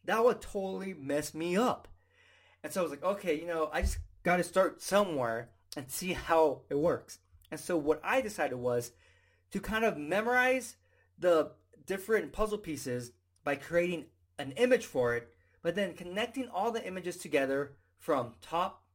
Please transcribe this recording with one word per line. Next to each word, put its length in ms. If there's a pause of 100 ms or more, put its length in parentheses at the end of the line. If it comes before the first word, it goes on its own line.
That 180
would 180
totally 520
mess 400
me 240
up. 300 (760)
And 80
so 80
I 40
was 80
like, 120
"Okay, 360
you 60
know, 280
I 80
just 180 (240)
gotta 200
start 380
somewhere 680 (260)
and 160
see 220
how 560
it 60
works." 440 (320)
And 80
so 180
what 260
I 180
decided 340
was 380 (580)
to 80
kind 240
of 140
memorize 800 (420)
the 320 (340)
different 480
puzzle 240
pieces 540 (320)
by 120
creating 500 (340)
an 140
image 320
for 300
it, 180 (280)
but 140
then 180
connecting 560
all 220
the 140
images 320
together 580 (220)
from 440
top 420 (120)